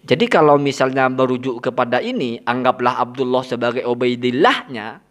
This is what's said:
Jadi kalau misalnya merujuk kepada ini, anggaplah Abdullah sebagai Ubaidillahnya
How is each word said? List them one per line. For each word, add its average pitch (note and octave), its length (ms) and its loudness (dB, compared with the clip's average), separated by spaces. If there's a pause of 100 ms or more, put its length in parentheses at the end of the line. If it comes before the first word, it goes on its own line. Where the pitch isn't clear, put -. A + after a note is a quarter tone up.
Jadi B2+ 240 2
kalau D3+ 320 6
misalnya C3+ 560 0
merujuk B2+ 480 -2
kepada A#2+ 400 0
ini, E3 400 -4
anggaplah B2 560 0
Abdullah B2+ 480 -2
sebagai A#2+ 400 -4
Ubaidillahnya B2 1120 0 (140)